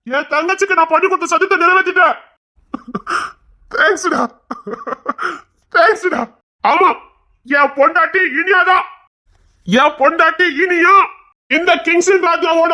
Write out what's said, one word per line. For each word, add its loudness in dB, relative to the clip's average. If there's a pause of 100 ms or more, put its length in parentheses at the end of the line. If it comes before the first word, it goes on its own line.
என் -4
தங்கச்சிக்கு -2
நான் 2
பண்ணி 2
கொடுத்த -4
சத்தியத்தை 0
நிறைவேற்றிட்டேன். 2 (1600)
தேங்க்ஸ்டா, -2 (1500)
தேங்க்ஸ்டா. 0 (420)
ஆமா, 2 (560)
என் 0
பொண்டாட்டி 2 (180)
இனியாதான். 2 (840)
என் 2
பொண்டாட்டி 2 (160)
இனியா, 2 (560)
இந்த 0 (140)
கிங்ஸின் 2
ராஜாவோட 0